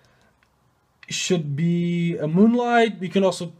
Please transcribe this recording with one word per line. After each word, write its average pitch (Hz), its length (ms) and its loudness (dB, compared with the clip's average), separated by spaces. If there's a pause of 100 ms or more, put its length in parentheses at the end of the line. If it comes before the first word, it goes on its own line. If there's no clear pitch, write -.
(1080)
should 147 480 -4
be 170 600 -2
a 151 120 -4
Moonlight. 226 720 2
You 185 60 -8
can 196 160 0
also 175 360 -2